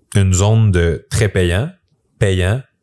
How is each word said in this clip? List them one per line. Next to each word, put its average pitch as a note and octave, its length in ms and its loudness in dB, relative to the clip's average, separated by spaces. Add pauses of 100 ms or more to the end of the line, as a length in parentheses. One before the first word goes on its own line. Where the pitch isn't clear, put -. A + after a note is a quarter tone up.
(140)
une G2 180 2
zone G#2 380 2
de E2+ 400 0
très - 180 0
payant, F#2+ 420 -2 (500)
payant, F#2+ 420 -2 (200)